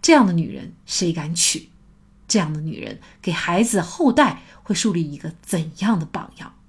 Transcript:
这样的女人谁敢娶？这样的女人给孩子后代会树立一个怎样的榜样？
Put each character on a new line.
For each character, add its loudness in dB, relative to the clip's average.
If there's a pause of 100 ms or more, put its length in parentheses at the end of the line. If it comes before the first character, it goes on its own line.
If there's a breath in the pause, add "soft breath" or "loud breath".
这 6
样 8
的 2
女 -2
人 -12 (120)
谁 -2
敢 -6
娶？ 0 (580)
这 2
样 2
的 -4
女 -8
人 -10 (220 soft breath)
给 -2
孩 2
子 2
后 2
代 2 (200 loud breath)
会 -2
树 0
立 -2
一 -12
个 -12
怎 -4
样 2
的 -4
榜 -10
样？ -18 (160)